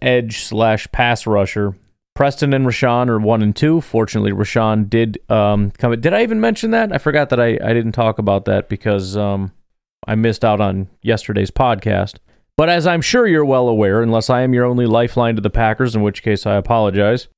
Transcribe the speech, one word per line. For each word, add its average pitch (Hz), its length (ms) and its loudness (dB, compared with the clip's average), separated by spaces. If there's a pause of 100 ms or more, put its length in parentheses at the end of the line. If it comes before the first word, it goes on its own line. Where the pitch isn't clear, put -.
edge 123 380 0
slash 110 520 -2
pass 120 360 0
rusher, 101 480 0 (400)
Preston 139 380 0
and 135 120 0
Rashawn 123 420 0
are 113 120 0
one 110 240 2
and 104 120 0
two. 156 260 2
Fortunately, 107 500 -2
Rashawn 107 580 0
did, 113 300 0 (100)
um, 104 420 2
come. 117 280 -2
Did 156 140 0
I 220 100 2
even 220 180 -2
mention 220 300 -2
that? 220 200 0
I 135 60 -4
forgot 147 320 0
that 123 100 0
I, 117 240 2
I 113 100 0
didn't 113 200 -2
talk 113 260 -2
about 101 260 0
that 101 220 -2
because, 101 480 -4
um, 98 360 -4 (560)
I 110 80 -2
missed 113 280 0
out 104 160 2
on 95 280 -2 (140)
yesterday's 104 500 -2
podcast. 104 640 -2 (400)
But 156 100 2
as 170 200 2
I'm 170 140 0
sure 240 260 2
you're 156 180 2
well 127 240 2
aware, 107 320 2
unless 113 280 0
I 123 120 2
am 127 140 2
your 123 100 2
only 123 220 0
lifeline 117 480 0
to 110 60 -4
the 104 100 0
Packers, 113 440 0
in 107 60 0
which 104 220 -2
case 104 220 -2
I 101 100 0
apologize, 104 720 0 (100)